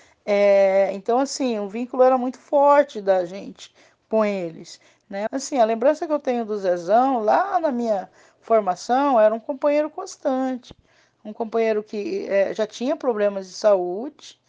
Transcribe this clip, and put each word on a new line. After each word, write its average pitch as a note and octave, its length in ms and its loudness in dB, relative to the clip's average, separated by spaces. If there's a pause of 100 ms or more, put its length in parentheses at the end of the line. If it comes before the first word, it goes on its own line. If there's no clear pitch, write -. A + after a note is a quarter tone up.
(240)
É, G3 680 2
então, A3+ 260 0
assim, C4 380 -4
o G#3 100 -6
vínculo A#3+ 340 -2
era C4 160 4
muito B3 200 -6
forte C#4+ 640 2
da F#3+ 240 2
gente F#3 460 -16 (360)
com A3 160 0
eles, F3+ 560 -6 (300)
né? G3+ 200 -6
Assim, C4+ 280 -6
a A#3 60 6
lembrança B3 420 0
que D4+ 60 -4
eu D4 60 0
tenho A#3+ 260 -4
do G#3 120 -6
Zezão, G3+ 640 0
lá E4+ 400 0
na D#4+ 100 0
minha A3+ 400 -4 (300)
formação, A3+ 800 2
era G#3+ 140 6
um A3+ 60 -6
companheiro D4 500 -2
constante, C4 840 -6 (480)
um G#3+ 120 -14
companheiro A3 480 -2
que, G3+ 480 -6
é, G3 240 2
já G#3+ 120 -2
tinha C4 300 -4
problemas G#3 500 -2
de F3+ 60 -20
saúde, G3+ 960 -2